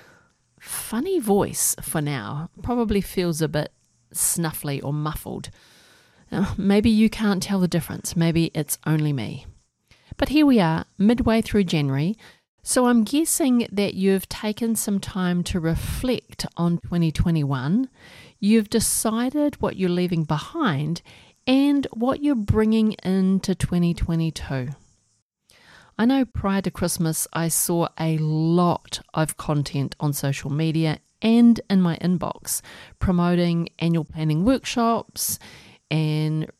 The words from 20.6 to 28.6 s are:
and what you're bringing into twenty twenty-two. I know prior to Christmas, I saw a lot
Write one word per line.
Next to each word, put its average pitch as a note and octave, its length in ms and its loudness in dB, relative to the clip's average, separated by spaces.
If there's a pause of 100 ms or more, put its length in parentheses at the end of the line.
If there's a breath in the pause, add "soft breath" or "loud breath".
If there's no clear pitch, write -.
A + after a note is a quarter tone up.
and C#4 440 4
what B3+ 300 -2
you're C#4+ 140 2
bringing A3 560 2 (120)
into F#3+ 520 2
twenty F3 400 0
twenty-two. D#3 800 -4 (1200 soft breath)
I A3 60 2
know C4+ 200 4
prior G3 360 -2
to F3+ 100 -4
Christmas, E3 600 -2
I E3 160 -2
saw E3+ 420 0 (100)
a D#3+ 180 0
lot D#3+ 840 0 (120)